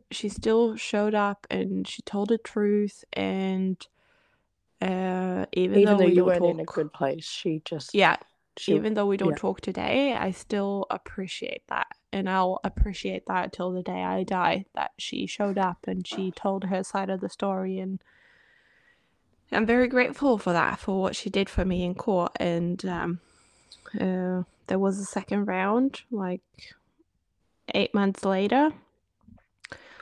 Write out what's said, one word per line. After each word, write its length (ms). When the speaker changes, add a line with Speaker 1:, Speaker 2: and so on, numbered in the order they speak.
Speaker 1:
she 180
still 460
showed 400
up 340
and 380
she 160
told 260
the 80
truth. 680
And, 680
uh, 720
even 260
Speaker 2:
Even 180
Speaker 1:
though 0
Speaker 2:
though 80
Speaker 1:
we 80
Speaker 2:
you 100
Speaker 1:
don't 20
Speaker 2:
weren't 200
in 140
a 60
Speaker 1:
talk 20
Speaker 2:
good 260
place, 320
she 400
just 280
Speaker 1:
Yeah. 240
Speaker 2:
she 180
Speaker 1:
Even 180
though 140
we 100
don't 140
Speaker 2:
yeah. 60
Speaker 1:
talk 240
today, 520
I 180
still 580
appreciate 800
that. 180
And 160
I'll 340
appreciate 640
that 260
till 180
the 120
day 200
I 200
die, 420
that 240
she 260
showed 320
up 300
and 180
she 260
told 340
her 180
side 260
of 120
the 80
story. 500
And 220
I'm 140
very 220
grateful 500
for 160
that, 260
for 220
what 140
she 140
did 200
for 160
me 180
in 120
court. 420
And, 480
um, 340
uh, 440
there 120
was 200
a 60
second 400
round, 560
like, 300
eight 200
months 320
later. 460